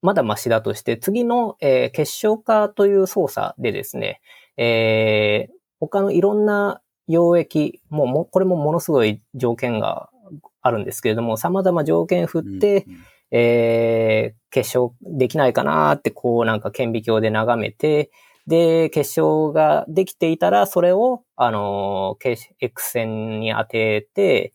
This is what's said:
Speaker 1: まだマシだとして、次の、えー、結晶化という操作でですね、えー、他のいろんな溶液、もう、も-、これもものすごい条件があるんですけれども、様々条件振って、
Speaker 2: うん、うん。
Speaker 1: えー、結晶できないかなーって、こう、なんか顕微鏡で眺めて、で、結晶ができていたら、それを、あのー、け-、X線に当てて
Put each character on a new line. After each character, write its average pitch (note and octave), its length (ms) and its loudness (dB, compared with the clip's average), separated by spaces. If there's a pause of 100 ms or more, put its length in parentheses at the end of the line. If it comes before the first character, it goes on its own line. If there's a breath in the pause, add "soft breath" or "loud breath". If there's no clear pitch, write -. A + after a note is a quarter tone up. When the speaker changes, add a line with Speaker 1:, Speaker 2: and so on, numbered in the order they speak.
Speaker 1:
ま F#3+ 120 2
だ D#3 80 2
マ G#2+ 140 0
シ - 120 -6
だ A2+ 140 2
と G#2+ 100 -4
し - 100 -8
て、 A#2+ 140 -2
次 A3 280 -2
の、 A#3 360 -2
え B2+ 260 2
ー、 - 40 -4
結 - 220 -4
晶 A3 260 -2
化 G#3+ 300 0
と G#3 180 0
い G3+ 100 4
う F#3+ 120 2
操 F3+ 180 -2
作 - 340 -6
で A#2+ 120 -2
で G2+ 100 -6
す - 160 -12
ね、 G2+ 220 -6 (360 soft breath)
え A2 960 2
ー、 - 20 -20 (280)
他 F3 200 -2
の G3 120 0
い E3+ 80 4
ろ G3+ 140 2
ん G#3 120 2
な G3+ 340 0 (320)
溶 E3+ 260 4
液、 - 420 -2 (100)
も D3+ 140 0
う、 - 20 0
も-、 C#3+ 240 0
こ - 100 0
れ F#3+ 40 2
も F3+ 120 0
も C3 160 0
の E3 80 0
す - 100 -8
ご C3 140 4
い G#2+ 160 0 (140)
条 A#2+ 200 -2
件 A#2+ 240 -4
が - 300 -4 (540)
あ B2+ 80 -4
る A#2 80 -2
ん G2+ 60 -6
で F#2+ 80 -10
す - 80 -12
け A#2 100 -2
れ G#2+ 40 0
ど A#2 80 -4
も、 A2+ 140 -4
様 F#3 260 -4
々 F3 220 0
条 E3 220 0
件 F3 200 -2
振 E3 140 -4
っ - 20 -10 (160)
て、 G3+ 280 0
Speaker 2:
う - 40 -20
ん、 - 20 -20
う F2 40 -20
ん。 - 40 -20 (340 loud breath)
Speaker 1:
え A2+ 1000 2
ー、 - 20 -20 (140)
結 B2 200 -2
晶 B2 300 0
で B2+ 280 -2
き D#3+ 100 -4
な C3+ 100 4
い A#2 60 0
か C3 100 0
な D3+ 280 2
ー D3 40 2
っ - 60 -16
て、 - 80 -2
こ A#2 300 -2
う、 A#2 40 2
な A2 120 0
ん G#2 40 -4
か G#2 100 -8
顕 A#2 220 -4
微 A2+ 100 -4
鏡 A2 200 0
で A2 80 0
眺 A2 300 0
め G#2+ 100 -4
て、 D3+ 400 0 (360 soft breath)
で、 E3 440 4
結 D3 220 -2
晶 D#3 400 2
が D3+ 360 2
で E3+ 160 0
き - 80 -10
て E3 180 0
い E3 80 -2
た F3+ 120 2
ら、 G3+ 160 4
そ F3+ 140 -2
れ F3 120 4
を、 A#3+ 300 0 (140)
あ A#2+ 140 2
の G2+ 680 -4
ー、 A#2+ 160 -2
け-、 - 0 - (240)
X - 300 -8
線 A2 500 -6
に A2 160 -2
当 A2 80 -2
て A2 500 -2
て F3 400 0